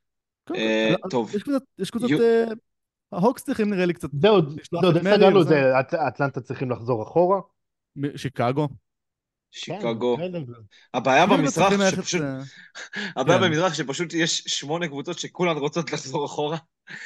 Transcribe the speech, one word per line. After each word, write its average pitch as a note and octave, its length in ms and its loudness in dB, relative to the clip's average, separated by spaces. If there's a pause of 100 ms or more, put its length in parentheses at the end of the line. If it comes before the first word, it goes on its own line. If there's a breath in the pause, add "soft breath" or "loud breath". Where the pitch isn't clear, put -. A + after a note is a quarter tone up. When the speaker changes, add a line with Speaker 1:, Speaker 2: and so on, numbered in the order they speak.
(480)
Speaker 1:
קודם F4 120 -6
כל, A2 60 -2
Speaker 2:
אה, A2 240 2 (140)
Speaker 1:
לא, F#3+ 60 -8
Speaker 2:
טוב. G#2+ 240 -2
Speaker 1:
יש G3+ 80 -4
קבוצות, C4+ 200 -2 (160)
יש F#3+ 120 -6
קבוצות, A#3+ 200 -2
Speaker 2:
יו- F#3+ 120 2
Speaker 1:
אה, A3+ 220 4 (680)
ההוקס G3+ 320 0
צריכים A3 260 -2
נראה F3+ 160 0
לי F3 80 0
קצת - 140 -10 (120)
Speaker 3:
זהו, G#3 160 6 (200)
Speaker 1:
לשלוח - 260 -8
Speaker 3:
זהו, F3+ 80 6
Speaker 1:
את D#3 60 6
Speaker 3:
די, E3+ 60 0
Speaker 1:
מרי G3 140 4
Speaker 3:
סגרנו, F#3+ 240 8
Speaker 1:
וזה. D3+ 80 4
Speaker 3:
זה C3+ 320 4
אט-, C#3 140 -2
אטלנטה C#3+ 460 -2
צריכים B2+ 300 -6
לחזור A2+ 320 -2
אחורה. F3+ 380 2 (560)
Speaker 1:
מ-, C#3+ 220 -6
שיקגו. C3+ 500 -2 (840)
Speaker 2:
שיקגו. A#2+ 680 -4
Speaker 3:
כן, F3+ 160 -6
כן, E3+ 140 -8
כן. A#2+ 60 -14 (420 soft breath)
Speaker 2:
הבעיה C3 320 4
Speaker 1:
כאילו, - 160 4
Speaker 2:
במזרח, F#3 260 2
Speaker 1:
צריכים G3 120 2
ללכת, F#3+ 160 2
Speaker 2:
שפשוט, F3 260 -4
Speaker 1:
אה, C3+ 180 -8 (760 loud breath)
Speaker 2:
הבעיה C3+ 240 2
Speaker 1:
כן. F#3+ 60 2
Speaker 2:
במזרח E3 280 0
שפשוט D3+ 400 -6
יש E3 320 -2
שמונה D#3+ 420 -4
קבוצות C#3+ 300 -8
שכולן E3+ 380 -2
רוצות D3+ 360 -4
לחזור C#3 340 -6
אחורה, D3+ 320 -6 (460 loud breath)